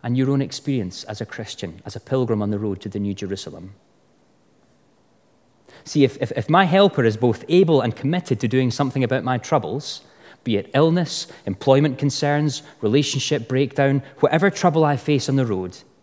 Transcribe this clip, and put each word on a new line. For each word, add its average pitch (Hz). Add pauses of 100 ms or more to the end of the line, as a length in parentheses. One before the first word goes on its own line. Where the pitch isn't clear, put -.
and 123
your 131
own 139
experience 117
as 107
a 110
Christian, -
as 95
a -
pilgrim 117
on 104
the 104
road 101
to -
the 104
New 101
Jerusalem. 95 (2000)
See, -
if, -
if, 123
if -
my 175
helper 180
is 107
both 120
able 165
and 120
committed 151
to 120
doing 127
something 131
about 127
my 127
troubles, 120 (440)
be 110
it 98
illness, 160 (200)
employment 135
concerns, 143 (180)
relationship 131
breakdown, 139 (180)
whatever 160
trouble 160
I 147
face 139
on 135
the 131
road, 92 (260)